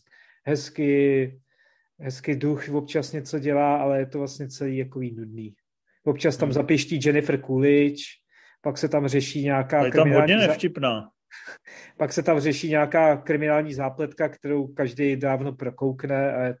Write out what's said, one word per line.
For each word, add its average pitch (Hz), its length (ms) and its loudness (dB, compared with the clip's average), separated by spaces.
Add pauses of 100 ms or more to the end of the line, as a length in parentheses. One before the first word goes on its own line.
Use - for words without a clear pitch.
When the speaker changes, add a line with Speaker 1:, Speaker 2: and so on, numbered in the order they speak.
(460)
Speaker 1:
hezky, 139 880 2 (640)
hezky 139 360 -6
duch 143 340 -4
občas 143 420 -4
něco 151 280 -8
dělá, 143 380 2
ale 139 220 0
je 135 60 -2
to 135 120 -8
vlastně 139 300 -8
celý 135 300 -6
jakový 127 380 -6
nudný. 110 380 -14 (520)
Občas 147 320 0
tam 156 120 0
Speaker 2:
Hmm. 135 40 -2
Speaker 1:
zapiští 147 520 0
Jennifer 147 360 0
Coolidge, 143 640 2 (580)
pak 131 160 -4
se 151 120 -2
tam 143 180 0
řeší 139 360 -2
nějaká 139 360 2
Speaker 2:
Ale 135 80 4
je 127 40 -2
tam 151 100 6
Speaker 1:
kriminální 151 320 6
Speaker 2:
hodně 214 120 4
Speaker 1:
za- - 60 6
Speaker 2:
nevtipná. 139 580 -2 (380)
Speaker 1:
<laughs> - 500 -20
Pak 147 160 -2
se 160 100 -2
tam 156 160 4
řeší 147 300 -2
nějaká 151 480 4
kriminální 151 560 0
zápletka, 143 560 -4
kterou 143 380 -4
každý 139 480 -2
dávno 135 380 -2
prokoukne 135 840 -4
a 127 80 -2
je 123 180 -4